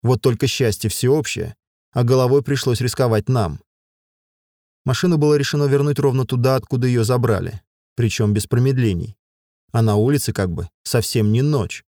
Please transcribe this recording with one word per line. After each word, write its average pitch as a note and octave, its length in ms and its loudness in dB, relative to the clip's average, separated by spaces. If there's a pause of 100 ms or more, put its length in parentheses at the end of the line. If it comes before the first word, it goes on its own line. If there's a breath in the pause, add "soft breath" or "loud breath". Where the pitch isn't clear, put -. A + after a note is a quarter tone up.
Вот A#2+ 200 0
только B2 260 0
счастье A2+ 420 -2
всеобщее, B2+ 640 -2 (360)
а B2 120 0
головой C3 380 2
пришлось B2+ 400 -2
рисковать A#2 460 0
нам. G2+ 320 -2 (1200)
Машину D#3+ 340 0
было D3+ 180 4
решено C#3+ 300 0
вернуть C#3+ 340 2
ровно C3 260 0
туда, C3 300 0
откуда B2+ 320 -2
ее A#2+ 160 2
забрали, G#2+ 580 -2 (340)
причем A2 380 0
без G#2 140 -2
промедлений. A#2+ 680 0 (540)
А A#2 100 0
на A2 140 2
улице B2 380 0
как F#2 180 -2
бы E2+ 180 -6 (140)
совсем G#2 480 0
не A#2+ 100 2
ночь. C#3 500 -2